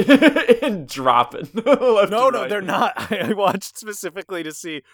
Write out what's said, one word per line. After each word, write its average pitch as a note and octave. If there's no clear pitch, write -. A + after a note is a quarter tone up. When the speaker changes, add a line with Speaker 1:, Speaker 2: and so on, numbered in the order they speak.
Speaker 1:
<laughs> D#4
and G3
dropping B2
<laughs> -
left A3+
Speaker 2:
No, B3
Speaker 1:
and G3
Speaker 2:
no, B3
Speaker 1:
right. A3+
Speaker 2:
they're G#3
not. F#3+
<laughs> -
I G3+
watched G3
specifically F#3+
to D#3
see, D#3